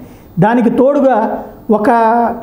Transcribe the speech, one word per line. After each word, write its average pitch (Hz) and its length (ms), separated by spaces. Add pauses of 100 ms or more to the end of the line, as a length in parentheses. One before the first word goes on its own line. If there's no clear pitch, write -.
(400)
దానికి 226 300
తోడుగా 262 480 (540)
ఒక 208 180 (540)